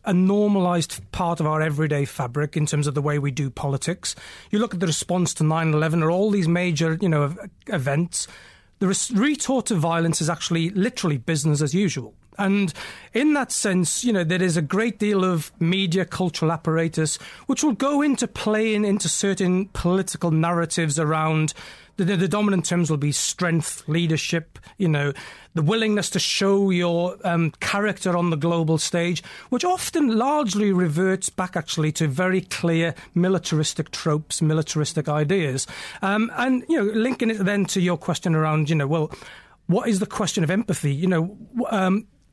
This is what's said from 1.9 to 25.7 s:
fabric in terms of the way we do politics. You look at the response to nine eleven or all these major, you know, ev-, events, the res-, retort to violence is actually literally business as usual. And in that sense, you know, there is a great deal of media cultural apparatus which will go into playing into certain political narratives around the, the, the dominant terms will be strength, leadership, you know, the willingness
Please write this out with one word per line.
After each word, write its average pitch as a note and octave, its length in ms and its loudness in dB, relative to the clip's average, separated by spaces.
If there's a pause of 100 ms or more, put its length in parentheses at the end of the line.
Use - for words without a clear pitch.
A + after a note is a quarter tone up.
fabric C#3 520 -4
in D3+ 100 2
terms D3 220 0
of C3+ 60 -4
the D3 60 0
way D3 200 0
we C#3 100 -2
do C3+ 180 -4
politics. - 680 -4 (340)
You G#3 80 2
look A3+ 160 0
at E3+ 60 -4
the F3+ 80 0
response F3 460 0
to D#3+ 100 0
nine D#3+ 280 2
eleven D#3 300 2
or D#3 80 2
all G3+ 220 2
these F#3 160 2
major, E3 520 0
you G3 80 2
know, D3+ 140 2
ev-, D3 280 -4 (180)
events, D3+ 580 -2 (540)
the F#3 80 2
res-, - 240 -2
retort C4 540 0
to A3 100 0
violence E3 440 2
is D#3 80 -2
actually E3 420 -2
literally G3 460 0
business D3+ 460 0
as D3+ 140 0
usual. D3+ 360 0 (260)
And G3 340 2 (400)
in D4 220 4
that C4+ 180 0
sense, F#3 520 0
you A#3+ 80 2
know, F#3 120 2
there F3 180 0
is E3+ 140 2
a F3 60 2
great G3+ 360 0
deal G3+ 260 2
of F3 260 0 (100)
media F3+ 440 2
cultural E3+ 480 -2
apparatus D#3+ 640 0 (300)
which - 180 0
will D4 80 4
go C#4 280 0
into C4+ 280 0
playing G#3+ 560 0
into G3+ 240 0
certain F#3+ 640 0
political F3+ 580 0
narratives E3 680 0
around D#3 540 0 (440)
the, F#3+ 80 0
the, F#3+ 120 0
the F3+ 120 0
dominant G3+ 360 0
terms F3 260 0
will D#3 60 0
be C#3+ 140 0
strength, - 800 -2
leadership, D#3+ 720 -2 (160)
you F#3+ 100 0
know, C#3+ 260 2 (420)
the D#3+ 80 0
willingness G#3 480 2